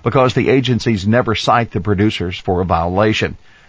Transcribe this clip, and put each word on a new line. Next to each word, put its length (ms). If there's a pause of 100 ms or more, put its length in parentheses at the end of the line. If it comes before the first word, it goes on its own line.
because 320
the 140
agencies 580
never 300
cite 340
the 100
producers 560
for 240
a 40
violation. 720 (320)